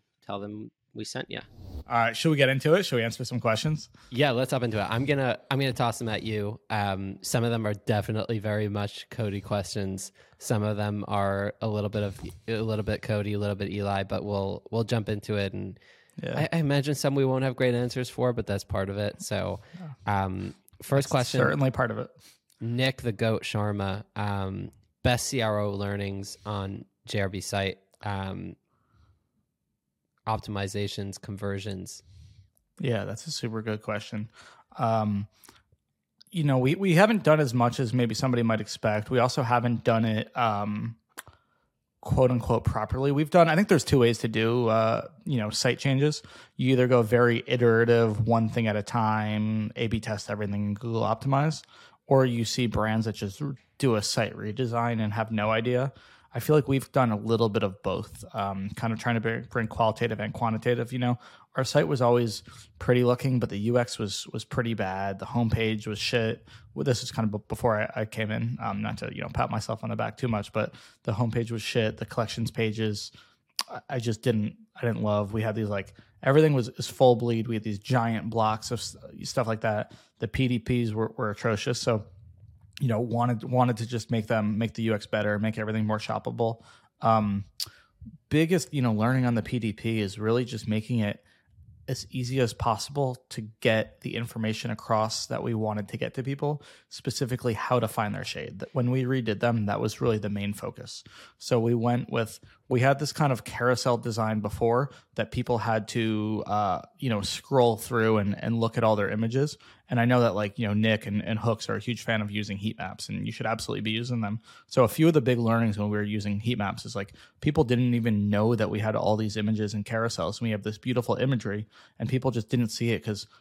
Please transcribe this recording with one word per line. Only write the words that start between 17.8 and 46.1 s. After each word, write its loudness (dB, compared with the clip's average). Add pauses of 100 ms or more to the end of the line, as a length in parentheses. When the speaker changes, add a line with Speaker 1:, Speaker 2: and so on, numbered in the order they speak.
Speaker 1:
for, 0
but -4
that's -2
part -2
of -6
it. -4
So, -4 (180)
Speaker 2:
Yeah. -2
Speaker 1:
um, -6 (280)
first 2
Speaker 2:
That's -8
Speaker 1:
question. 2
Speaker 2:
certainly 2
part -2
of -6
it. -8 (500)
Speaker 1:
Nick -2
the -2
Goat 0
Sharma, -2 (120)
um, -4 (320)
best 2
C -2
R 0
O -2
learnings -6
on -6 (220)
J -2
R 0
B -8
site, -2 (240)
um, -6 (1700)
optimizations, -4
conversions? -8 (760)
Speaker 2:
Yeah, 0
that's -8
a -10
super -6
good -4
question. -6 (480)
Um, 0 (1040)
you -2
know, 4
we, 4
we 2
haven't 6
done 6
as 2
much 2
as 0
maybe 2
somebody 0
might 2
expect. -2
We 4
also 2
haven't 2
done 4
it, -2
um, -2 (1040)
quote 4
unquote 0
properly. 0
We've 0
done, 8
I 4
think 2
there's 4
two 4
ways 4
to -2
do, 2
uh, 2 (180)
you -2
know, -2
site 0
changes. 0 (320)